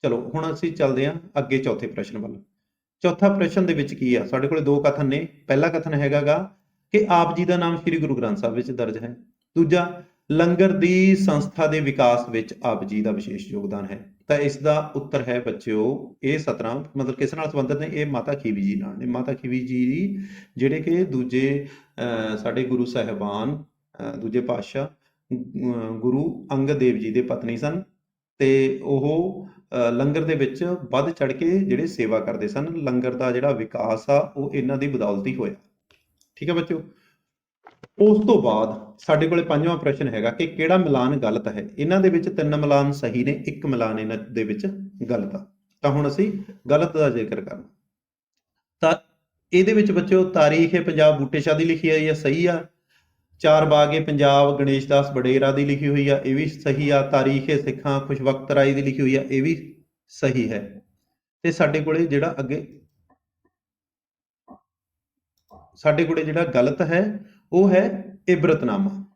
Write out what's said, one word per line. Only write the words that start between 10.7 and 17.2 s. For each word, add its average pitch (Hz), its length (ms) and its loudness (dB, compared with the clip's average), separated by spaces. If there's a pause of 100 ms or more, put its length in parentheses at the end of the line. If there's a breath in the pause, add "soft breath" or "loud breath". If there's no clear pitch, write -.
ਦੀ 185 440 4
ਸੰਸਥਾ 160 500 0
ਦੇ 156 140 0
ਵਿਕਾਸ 127 480 2
ਵਿੱਚ 113 260 -4 (100)
ਆਪ 104 200 -2
ਜੀ 104 180 -4
ਦਾ 110 80 0
ਵਿਸ਼ੇਸ਼ - 420 -8
ਯੋਗਦਾਨ 101 320 -6
ਹੈ। 98 300 -14 (140)
ਤਾਂ 147 100 2
ਇਸ 143 180 -2
ਦਾ 151 400 0
ਉੱਤਰ 139 320 -4
ਹੈ 123 120 -2
ਬੱਚਿਓ 110 840 -4
ਇਹ 143 160 -2
ਸਤਰਾਂ, 120 460 -6 (120)
ਮਤਲਬ 131 180 -4
ਕਿਸ 135 200 -4